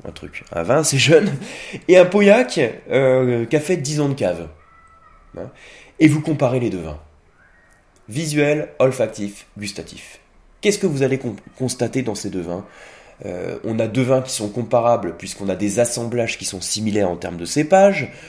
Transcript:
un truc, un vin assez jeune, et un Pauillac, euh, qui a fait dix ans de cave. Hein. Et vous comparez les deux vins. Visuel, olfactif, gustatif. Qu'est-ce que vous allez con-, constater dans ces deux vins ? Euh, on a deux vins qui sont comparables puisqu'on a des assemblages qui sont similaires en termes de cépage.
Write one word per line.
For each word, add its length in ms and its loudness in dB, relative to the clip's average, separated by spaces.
un 40 -14
truc, 400 -16
un 100 -6
vin 160 2
assez 220 0
jeune, 320 6
et 100 8
un 80 10
Pauillac, 540 4
euh, 560 2
qui 80 0
a 40 4
fait 160 -2
dix 240 -4
ans 80 0
de 60 -2
cave. 340 -4
Hein. 140 -14
Et 80 8
vous 140 4
comparez 380 0
les 100 0
deux 120 -6
vins. 180 -10
Visuel, 680 0
olfactif, 680 -2
gustatif. 600 -14
Qu'est-ce 160 0
que 80 -4
vous 160 0
allez 160 0
con-, 180 -6
constater 460 -4
dans 100 -4
ces 160 -8
deux 120 -6
vins ? 240 -8
Euh, 380 -8
on 160 -4
a 80 0
deux 160 0
vins 180 2
qui 100 -8
sont 180 -4
comparables 680 0
puisqu'on 320 -10
a 60 0
des 240 -2
assemblages 580 -2
qui 80 -12
sont 160 -8
similaires 480 -2
en 80 -4
termes 200 -10
de 80 -10
cépage. 680 4